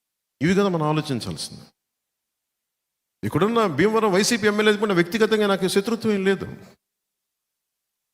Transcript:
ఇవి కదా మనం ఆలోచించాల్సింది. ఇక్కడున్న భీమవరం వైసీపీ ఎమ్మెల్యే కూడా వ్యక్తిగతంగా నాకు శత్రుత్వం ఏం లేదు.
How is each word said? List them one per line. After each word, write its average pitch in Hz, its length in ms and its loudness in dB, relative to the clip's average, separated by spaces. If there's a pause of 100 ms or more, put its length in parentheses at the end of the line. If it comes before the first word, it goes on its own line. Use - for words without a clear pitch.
(420)
ఇవి 185 120 2
కదా 202 140 2
మనం 170 140 0
ఆలోచించాల్సింది. 143 800 -4 (1600)
ఇక్కడున్న 208 420 0
భీమవరం 202 460 0
వైసీపీ 208 340 0
ఎమ్మెల్యే 208 300 2
కూడా 202 180 -2
వ్యక్తిగతంగా 208 520 2
నాకు 190 220 0
శత్రుత్వం 220 440 0
ఏం 196 120 -2
లేదు. 196 220 0 (1700)